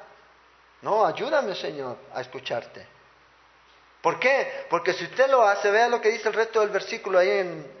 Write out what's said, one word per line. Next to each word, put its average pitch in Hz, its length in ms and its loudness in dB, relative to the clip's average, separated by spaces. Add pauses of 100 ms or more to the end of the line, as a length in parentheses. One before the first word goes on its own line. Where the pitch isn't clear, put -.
(840)
No, 190 240 2
ayúdame, 240 480 0
Señor, 139 420 -8 (180)
a 127 80 -6
escucharte. 120 640 -10 (1120)
¿Por 160 180 0
qué? - 520 0
Porque 170 240 0
si 175 100 -8
usted 254 240 2
lo 247 180 6
hace, 202 240 2
vea 226 180 4
lo 240 120 0
que 220 100 2
dice 226 180 -2
el 208 60 0
resto 220 260 0
del 208 100 2
versículo 190 480 -2
ahí 185 120 4
en, 170 500 -4